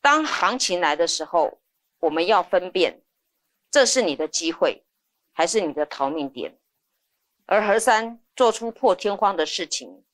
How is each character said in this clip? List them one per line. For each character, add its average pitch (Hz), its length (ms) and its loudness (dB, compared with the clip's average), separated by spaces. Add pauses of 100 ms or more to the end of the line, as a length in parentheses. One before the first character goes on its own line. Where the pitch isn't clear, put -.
当 302 220 4
行 226 340 -2
情 180 220 -2
来 151 160 2
的 165 120 2
时 160 180 -4
候， - 340 0 (400)
我 165 100 2
们 160 160 0
要 196 160 4
分 180 300 -2
辨， 156 300 -2 (680)
这 269 160 4
是 247 160 0
你 160 140 0
的 156 120 -4
机 160 240 -4
会， 156 340 -2 (480)
还 165 120 0
是 214 140 0
你 160 140 -4
的 147 120 -2
逃 139 240 -6
命 147 200 -6
点。 - 280 -12 (880)
而 208 180 2
何 208 120 2
山 226 420 0 (160)
做 240 160 4
出 226 200 -6
破 214 240 0
天 202 200 -4
荒 196 220 0
的 156 80 0
事 165 220 -6
情 95 360 -10 (100)